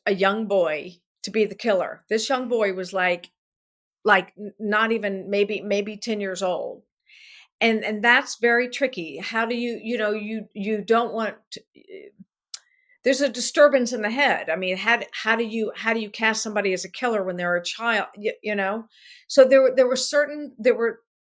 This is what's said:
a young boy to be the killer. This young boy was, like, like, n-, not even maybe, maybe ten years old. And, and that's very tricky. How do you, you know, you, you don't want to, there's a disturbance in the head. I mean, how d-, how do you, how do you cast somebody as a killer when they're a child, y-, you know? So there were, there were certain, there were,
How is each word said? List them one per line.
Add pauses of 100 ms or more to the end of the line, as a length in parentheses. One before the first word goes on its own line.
a
young
boy (300)
to
be
the
killer.
This
young
boy
was,
like, (760)
like,
n-,
not
even
maybe,
maybe
ten
years
old. (800)
And,
and
that's
very
tricky.
How
do
you,
you
know,
you,
you
don't
want (160)
to, (1400)
there's
a
disturbance
in
the
head.
I
mean,
how
d-,
how
do
you,
how
do
you
cast
somebody
as
a
killer
when
they're
a
child, (100)
y-, (100)
you
know? (420)
So
there
were,
there
were
certain,
there
were, (220)